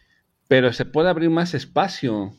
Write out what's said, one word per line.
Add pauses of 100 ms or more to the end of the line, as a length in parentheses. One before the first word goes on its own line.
(480)
Pero
se
puede
abrir
más
espacio